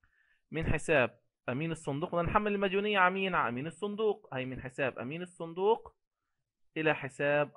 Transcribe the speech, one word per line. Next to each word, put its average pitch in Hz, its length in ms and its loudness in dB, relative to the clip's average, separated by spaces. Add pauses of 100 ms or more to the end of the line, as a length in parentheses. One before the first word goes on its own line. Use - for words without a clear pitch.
(500)
من 160 220 0
حساب 147 460 2 (300)
أمين 151 240 -2
الصندوق، 156 420 -6
بدنا 170 160 0
نحمل 208 240 2
المديونية 202 440 0
على 185 160 6
مين؟ 190 200 -2
على 143 140 2
أمين 123 180 -4
الصندوق. 208 680 -2
هي 127 100 -2
من 127 180 -8
حساب 127 360 -4
أمين 147 240 -6
الصندوق 180 720 0 (800)
إلى 151 180 4
حساب 143 640 0